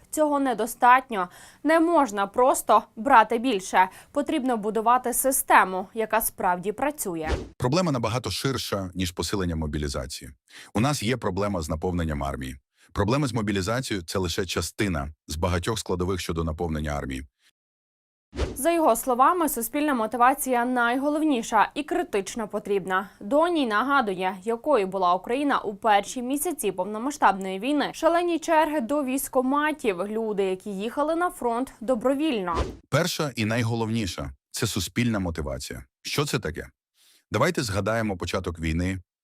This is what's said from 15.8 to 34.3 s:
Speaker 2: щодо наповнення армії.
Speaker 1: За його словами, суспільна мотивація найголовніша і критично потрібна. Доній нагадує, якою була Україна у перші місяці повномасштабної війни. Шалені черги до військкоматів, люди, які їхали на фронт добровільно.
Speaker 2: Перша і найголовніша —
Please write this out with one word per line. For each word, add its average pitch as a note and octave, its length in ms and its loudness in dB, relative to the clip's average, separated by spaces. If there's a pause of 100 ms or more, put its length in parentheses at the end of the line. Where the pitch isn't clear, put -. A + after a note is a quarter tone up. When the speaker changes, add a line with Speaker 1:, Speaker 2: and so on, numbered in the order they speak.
Speaker 2:
щодо E2 240 -4
наповнення D#2 460 -4
армії. C2+ 360 -6 (1300)
Speaker 1:
За C#4 160 0
його D#4 260 4
словами, C#4+ 520 2
суспільна D4 460 -2
мотивація A#3+ 720 2
найголовніша B3+ 1120 0
і D4 80 -4
критично A#3+ 640 -4
потрібна. F#3+ 600 -2 (120)
Доній D4 460 2
нагадує, G#3 760 0
якою A3+ 440 0
була F#3 280 2
Україна A#3+ 440 0
у G#3+ 160 -6
перші G#3 480 2
місяці C#4 500 -2
повномасштабної G3 840 0
війни. B3+ 340 0
Шалені E4+ 460 0
черги D#4 420 2
до C#4+ 240 -2
військкоматів, C4 1040 0
люди, G#3+ 360 -2
які F#3 260 -4
їхали A#3+ 460 -2
на F4 140 0
фронт A#3+ 500 -4
добровільно. A#3+ 760 0 (320)
Speaker 2:
Перша D3+ 480 0
і A2 80 0
найголовніша — A2+ 840 -2 (200)